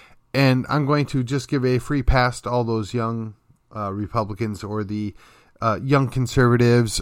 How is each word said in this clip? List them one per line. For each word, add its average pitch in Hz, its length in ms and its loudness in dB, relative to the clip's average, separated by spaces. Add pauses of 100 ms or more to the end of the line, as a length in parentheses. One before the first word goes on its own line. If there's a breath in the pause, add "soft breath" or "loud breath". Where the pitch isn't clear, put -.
(340 loud breath)
And 131 340 2
I'm 147 180 0
going 147 220 2
to 135 160 -2
just 131 240 -4
give 135 160 -2
a 127 160 2
free 139 240 -2
pass 123 380 2
to - 80 -8
all 123 160 0
those 110 280 -2
young, 113 420 -4 (380)
uh, 101 200 -6
Republicans 104 720 -4
or 107 180 -6
the, 104 320 -6 (460 soft breath)
uh, 110 200 -2
young 135 280 2
conservatives 120 920 2